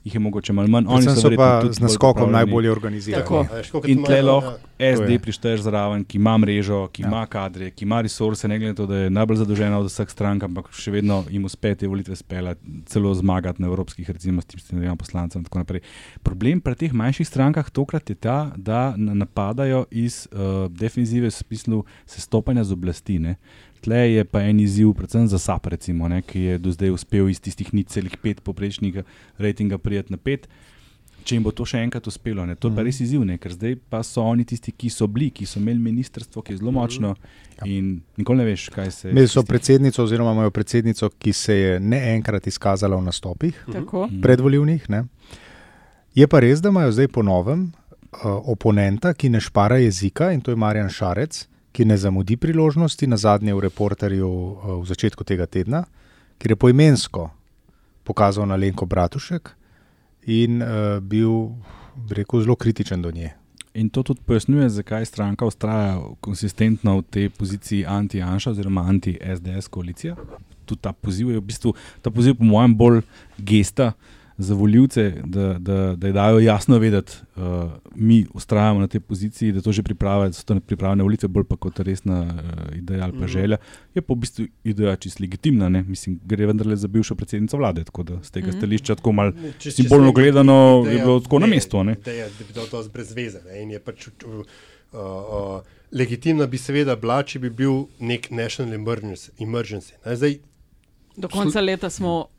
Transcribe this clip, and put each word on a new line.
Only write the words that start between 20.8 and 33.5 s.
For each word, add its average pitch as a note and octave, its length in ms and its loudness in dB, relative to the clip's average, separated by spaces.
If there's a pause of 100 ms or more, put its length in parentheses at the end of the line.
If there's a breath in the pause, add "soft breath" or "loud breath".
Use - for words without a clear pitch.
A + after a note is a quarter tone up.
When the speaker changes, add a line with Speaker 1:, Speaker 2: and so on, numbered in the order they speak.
Speaker 1:
v G#2+ 60 -2
smislu A2 500 -4 (200 soft breath)
sestopanja A#2 600 -2
z F#2+ 80 -2
oblasti, F2+ 480 -4
ne. E2+ 160 -2 (420 soft breath)
Tle A2 180 -2 (140)
je A2 140 2
pa G2+ 180 -2
en G#2+ 180 4
izziv, G#2 320 4
predvsem A2+ 340 0
za G2 120 2
sap, E2+ 280 -2
recimo, E2+ 400 -4
ne, F2 140 0
ki F#2 220 -6
je F2+ 160 0
do F2+ 120 -4
zdaj F#2 220 -2
uspel F#2+ 380 0
iz F2+ 100 -2
tistih - 300 -10
nič G2+ 180 0
celih F#2 260 -6
pet - 280 -6
povprečnega G2 640 -6 (320 soft breath)
ratinga G2+ 420 -2
priti G2+ 320 -4
na F#2 80 -6
pet. C3+ 300 -6 (720 soft breath)
Če - 140 -4
jim A2+ 80 0
bo G#2+ 80 0
to A#2+ 120 -8
še A#2 160 -4
enkrat A#2 240 -4
uspelo, G#2 400 -8
ne, F2 120 -6
to - 120 -4
je A2+ 40 0
pa G#2+ 100 -2
Speaker 2:
Mhm. A2+ 40 0
Speaker 1:
res C3 140 -4
izziv, B2+ 240 0
ne, F2+ 140 -2
ker F2 140 -12